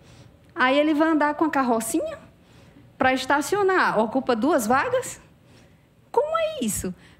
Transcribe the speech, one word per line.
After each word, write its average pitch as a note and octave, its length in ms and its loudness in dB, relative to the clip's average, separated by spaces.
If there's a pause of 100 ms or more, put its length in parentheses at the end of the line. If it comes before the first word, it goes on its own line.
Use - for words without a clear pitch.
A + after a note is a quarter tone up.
(560)
Aí C4 220 2
ele D4+ 160 2
vai D#4 160 2
andar D4 260 2
com E4 100 0
a D4+ 40 0
carrocinha C#4 680 -2 (800)
pra C4 160 2
estacionar. C#4+ 840 0
Ocupa A#3+ 360 0
duas B3 320 0
vagas? E4 540 -2 (880)
Como D5+ 260 0
é D#5+ 280 -4
isso? F#3 280 -6 (260)